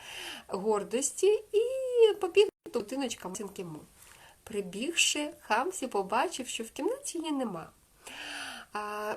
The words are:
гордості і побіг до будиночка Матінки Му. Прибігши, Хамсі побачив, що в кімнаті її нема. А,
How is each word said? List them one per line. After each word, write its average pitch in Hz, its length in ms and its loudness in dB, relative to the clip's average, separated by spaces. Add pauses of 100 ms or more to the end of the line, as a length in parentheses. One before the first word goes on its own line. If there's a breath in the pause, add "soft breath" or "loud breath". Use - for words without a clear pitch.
(480 loud breath)
гордості 214 920 2 (100)
і 480 680 6
побіг 392 280 6 (240)
до 240 80 0
будиночка 247 480 -4
Матінки 190 360 -10
Му. 160 160 -10 (640 loud breath)
Прибігши, 220 840 0 (100)
Хамсі 262 460 0
побачив, 233 640 0
що - 160 -6
в 226 60 -14
кімнаті 403 480 -4
її 311 140 -4
нема. 214 380 -4 (1000 loud breath)
А, 214 440 -4